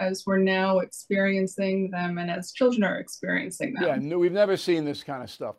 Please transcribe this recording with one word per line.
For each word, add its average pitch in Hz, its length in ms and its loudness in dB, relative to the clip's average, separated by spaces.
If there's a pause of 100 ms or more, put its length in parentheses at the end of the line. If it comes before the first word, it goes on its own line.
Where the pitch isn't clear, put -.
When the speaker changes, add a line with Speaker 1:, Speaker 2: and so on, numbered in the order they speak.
Speaker 1:
as 190 260 -2
we're 190 120 2
now 190 400 4
experiencing 190 1120 -2
them 175 280 -4
and 175 120 -4
as 180 220 -8
children 247 300 2
are 190 160 2
experiencing - 760 -6
them. - 100 -2
Speaker 2:
Yeah, 147 160 2
no, 151 180 -2
we've 175 140 4
never 196 240 4
seen 165 280 2
this 143 200 -6
kind 131 180 -8
of 123 80 -14
stuff 113 280 -8